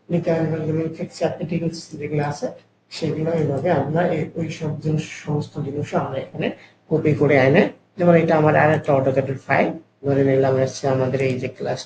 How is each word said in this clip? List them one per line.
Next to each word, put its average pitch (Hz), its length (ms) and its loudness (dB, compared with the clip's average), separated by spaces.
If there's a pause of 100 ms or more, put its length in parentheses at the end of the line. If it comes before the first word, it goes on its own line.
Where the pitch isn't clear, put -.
(120)
নিতে 170 200 0
হবে, 160 140 0 (200)
যেমন 160 200 -2 (120)
ফিক্সচার 170 320 -4 (100)
আর্টিকেলস 165 380 -4 (220)
যেগুলো 147 220 -2 (100)
আছে, - 140 -6 (500)
সেগুলো 156 340 -2 (100)
এইভাবে 139 280 0 (120)
আমরা 165 220 0 (120)
এই, 156 80 -2 (160)
ওই 160 100 -4 (100)
সব 151 140 -4 (120)
জিনিস, 156 200 -2 (200)
সমস্ত 147 300 -4 (120)
জিনিস 147 220 -6 (140)
আমরা 135 220 -6
এখানে 165 220 -6 (440)
কপি 151 300 2
করে 147 140 4 (120)
এনে, 156 160 6 (340)
যেমন 175 260 6
এটা 165 180 2
আমার 151 220 4
আর 151 160 4
একটা - 180 -2
AutoCAD-এর 131 500 0
ফাইল, 165 220 2 (360)
ধরে 139 260 2
নিলাম 135 320 4
হচ্ছে - 220 -4 (120)
আমাদের 131 320 0
এই 127 140 0
যে 127 140 -6
ক্লাস 135 300 -6